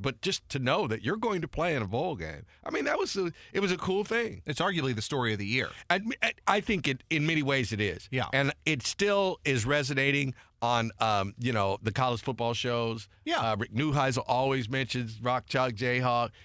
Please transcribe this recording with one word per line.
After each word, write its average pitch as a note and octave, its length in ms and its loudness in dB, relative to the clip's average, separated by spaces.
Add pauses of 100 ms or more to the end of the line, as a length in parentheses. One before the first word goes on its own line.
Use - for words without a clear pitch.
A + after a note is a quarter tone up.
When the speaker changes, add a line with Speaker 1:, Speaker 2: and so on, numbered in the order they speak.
Speaker 1:
but A#2+ 200 -4
just - 280 -4
to C#3+ 100 -4
know D3 280 2
that A2 140 -2
you're C#3+ 140 -2
going A3 260 -2
to D#3+ 60 -6
play E3 280 0
in B2+ 60 0
a G#2 60 -2
bowl C3+ 280 -2
game, D#2 300 -10 (180)
I - 80 -6
mean, D4 140 -2
that - 140 0
was - 160 -2
a, F3+ 160 -2 (220)
it G3 80 0
was G3 100 2
a F3+ 60 0
cool F#3+ 260 0
thing. A3+ 420 -4
Speaker 2:
It's D3 140 -4
arguably D#3+ 340 2
the G#2+ 80 -2
story B2 300 0
of G2+ 80 -2
the G2+ 60 -6
year. A#2 240 0 (200)
Speaker 1:
I, F#3+ 120 4 (200)
I, A3+ 120 0 (140)
I G3 120 4
think F#3 300 0
it, C3 200 -2
in D3+ 160 2
many D#3+ 160 2
ways C3+ 300 2
it G#2 80 -2
is. F#2+ 320 -2
Speaker 2:
Yeah. B2+ 220 -2
Speaker 1:
And C#3 200 2 (120)
it D#3 200 0
still G3+ 600 2
is B2+ 200 2
resonating C#3 680 2 (260)
on, A#2 380 2
um, G2+ 400 2
you A#2+ 140 -2
know, G2+ 280 2
the G#2+ 120 -2
college B2 280 0
football A#2 320 -2
shows. A#2 540 -2 (160)
Speaker 2:
Yeah. E4 160 0
Speaker 1:
Uh, A2+ 180 2
Rick G#2 160 -4
Neuheisel C3+ 540 2
always C3 420 2
mentions A#2+ 520 -4
Rock B2 260 0
Chalk C3 240 2
Jayhawk A#2+ 600 2 (140)